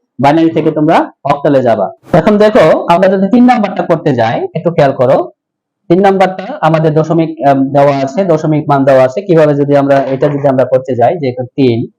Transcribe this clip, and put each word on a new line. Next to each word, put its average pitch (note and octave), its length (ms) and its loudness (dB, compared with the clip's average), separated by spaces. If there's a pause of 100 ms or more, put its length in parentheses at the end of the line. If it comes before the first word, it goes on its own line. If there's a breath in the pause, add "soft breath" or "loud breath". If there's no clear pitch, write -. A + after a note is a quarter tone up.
(200)
বাইনারি D#3+ 300 2
থেকে D#3+ 200 -2
তোমরা D#3+ 400 0 (140)
অক্টালে C#3+ 380 0
যাবা। G#2 280 0 (220)
এখন G#3 240 2
দেখো, G#3 520 2
আমরা F3+ 200 2
যদি G3 200 0
তিন B3 160 4
নাম্বারটা G#3 380 0
করতে D#3+ 320 -2
যাই, A#2+ 400 -2
একটু E3 160 -4
খেয়াল C#3+ 220 0
করো, C3 380 0 (580)
তিন F3 120 2
নাম্বারটা F#3+ 600 0
আমাদের D#3+ 340 0
দশমিক, D#3+ 360 0 (180)
আহ, C#3 60 4
দেওয়া C#3 440 0
আছে, C3+ 260 -4
দশমিক D#3 440 -2
মান C#3 160 0
দেওয়া C3 200 4
আছে। D#3+ 180 -4
কিভাবে D#3+ 320 2
যদি C#3+ 220 0
আমরা C#3 200 2
এটা C3+ 320 -2
যদি C#3+ 200 -2
আমরা C3 160 0
করতে B2+ 300 -2
যাই, A#2+ 240 0
যে C#3 100 -6
এখন B2+ 160 -6
তিন, A#2+ 420 -2 (120)